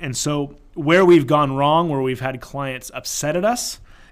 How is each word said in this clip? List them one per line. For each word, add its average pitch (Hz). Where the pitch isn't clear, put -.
And 131
so 147
where 175
we've 170
gone 147
wrong, 151
where 139
we've 131
had 127
clients 135
upset 147
at 180
us, 240